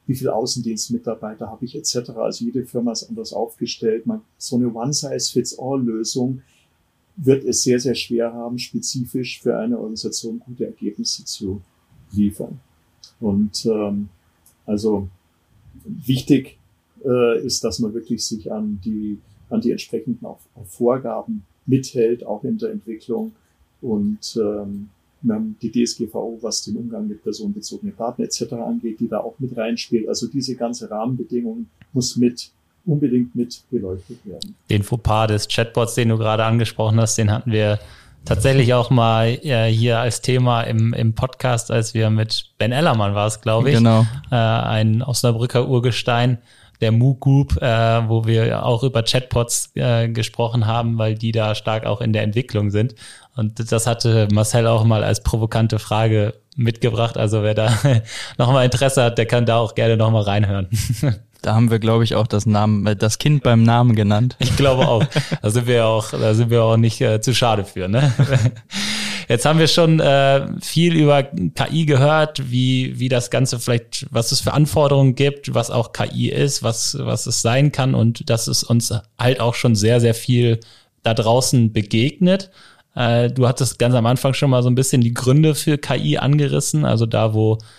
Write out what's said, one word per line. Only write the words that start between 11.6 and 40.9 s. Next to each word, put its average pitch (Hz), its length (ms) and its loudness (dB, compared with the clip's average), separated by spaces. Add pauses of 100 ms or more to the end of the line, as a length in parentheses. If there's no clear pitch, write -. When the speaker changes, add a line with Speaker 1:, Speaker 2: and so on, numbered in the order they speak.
Speaker 1:
liefern. 101 460 -4 (600)
Und, 104 460 -2
ähm, 104 420 -2 (560)
also 104 420 -2 (800)
wichtig, - 720 -2 (480)
äh, 123 400 2
ist, 131 180 -6
dass 107 160 -4
man 110 140 -2
wirklich 113 320 -8
sich 107 260 -8
an 107 340 -6
die, 107 340 -6 (320)
an 113 100 -2
die 117 100 0
entsprechenden 113 540 -6
auch, - 160 -16 (140)
auch 98 120 -20
Vorgaben 120 800 -4 (220)
mithält, 123 580 0
auch 107 180 -8
in 117 140 -4
der 110 140 -6
Entwicklung. 113 600 -10 (500)
Und, 107 580 -4
ähm, 104 480 -6 (320)
wir 113 140 0
haben 110 260 -6
die 110 100 -6
D 120 120 0
S 117 140 -4
G 117 100 -6
V 113 120 -10
O, 110 220 -8
was 110 220 -6
den 113 140 -8
Umgang 113 300 -8
mit 104 160 -10
personenbezogenen 104 720 -8
Daten 117 260 -6
et 113 100 -6
cetera 117 320 -8
angeht, 117 360 -6
die 117 80 -2
da 107 120 -4
auch 117 180 -8
mit 123 180 -6
reinspielt. 117 520 -2
Also 110 180 -4
diese 127 300 -6
ganze 117 340 -6
Rahmenbedingung 123 760 -6 (260)
muss 131 240 -2
mit, 120 340 -2 (360)
unbedingt 135 480 0
mit 120 360 -6
beleuchtet 98 540 -8
werden. - 300 -16 (160)
Speaker 2:
Den 104 120 2
Fauxpas 110 460 0
des 107 200 -2
Chatbots, 117 460 -2
den 120 140 2
du 113 80 2
gerade 110 280 0
angesprochen 110 540 0
hast, 113 200 0
den 107 120 2
hatten 110 220 -2
wir 107 260 2 (460)
tatsächlich 127 480 2
auch 123 160 2
mal, 113 540 2
äh, 113 280 0
hier 113 280 2
als 120 240 -4
Thema 123 400 2
im, 113 320 0